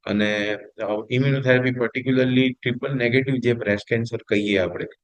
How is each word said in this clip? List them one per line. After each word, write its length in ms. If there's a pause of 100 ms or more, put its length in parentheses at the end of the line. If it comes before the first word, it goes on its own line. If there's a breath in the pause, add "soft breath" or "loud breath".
અને, 520 (260)
અ, 280
ઇમ્યુનોથેરાપી 580
particularly 800 (120)
ટ્રિપલ 340
નેગેટિવ 400
જે 180
બ્રેસ્ટ 360
કેન્સર 280 (100)
કહીએ 300
આપણે 280 (180)